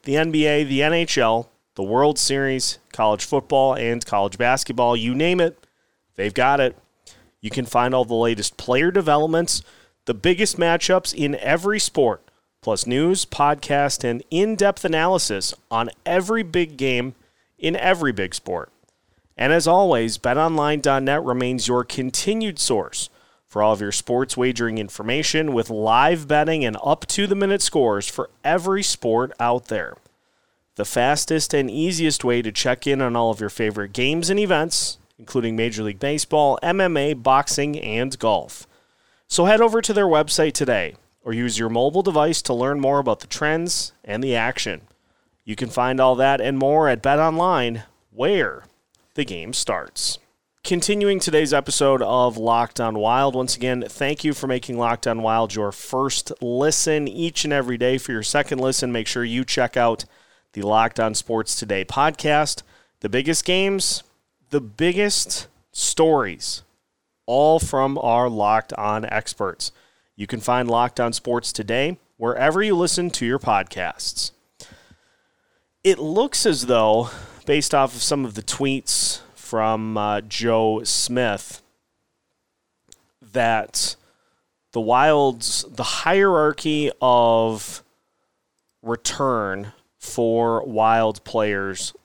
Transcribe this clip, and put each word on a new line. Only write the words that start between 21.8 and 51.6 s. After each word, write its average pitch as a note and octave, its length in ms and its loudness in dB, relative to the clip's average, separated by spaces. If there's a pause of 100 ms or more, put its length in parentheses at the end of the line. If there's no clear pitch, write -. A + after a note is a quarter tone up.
continued F#3+ 760 -4
source - 520 -2 (360)
for G#2 180 -2
all A2 100 6
of G2+ 80 -2
your G2+ 100 -4
sports B2+ 460 -2
wagering A#2+ 400 0
information C3+ 760 -2
with A#2 180 0
live C3 560 2
betting D3+ 360 2
and A2 200 -2
up-to-the-minute G3 800 0
scores A2 440 0
for - 220 -8 (140)
every F#3+ 400 0
sport A#2+ 560 0
out A#2+ 300 -2
there. F2+ 260 -6 (800)
The G#2 100 -4
fastest D3 680 0
and C3+ 180 0
easiest D#3+ 520 -2
way A#2+ 200 2
to A2 80 -6
check B2+ 340 -2
in C#3 160 0
on A#2+ 140 0
all A#2 160 2
of G#2 80 -4
your G#2+ 100 -4
favorite G#2 420 -4
games D3+ 380 0
and G3 100 0
events, E3+ 600 0 (180)
including A2+ 380 -4
Major A2+ 260 -2
League G#2 180 -6
Baseball, D3 600 0
M F3 180 0
M F3+ 160 2
A, D3 180 0
boxing, C#3 640 0
and A#2+ 400 -4
golf. G2+ 480 -2 (600)
So - 180 2
head G#3+ 160 6
over A3+ 200 4
to A3 120 -2
their G3+ 120 2
website D3+ 480 2
today G2+ 420 0 (300)
or A#2 80 -6
use A#2 260 -2
your A2+ 100 0
mobile C#3 340 2
device D#3+ 400 2
to C3 100 -2
learn C3 260 0
more C#3 200 2
about B2+ 200 0
the - 80 -20
trends E3 640 -4 (140)
and A2 180 -6
the C3 120 0
action. A2+ 460 -2 (600)
You G#2+ 120 -10
can A#2 140 -6
find B2+ 300 0
all C3 160 6
that C3+ 240 4
and C3+ 200 -2
more D3 280 4
at A#2+ 140 0
BetOnline, D3 840 2 (280)
where B2 540 -2 (500)
the D3 100 -2
game F2+ 280 -10
starts. - 680 -6 (440)
Continuing G3+ 560 0
today's D3+ 340 2
episode C#3 480 2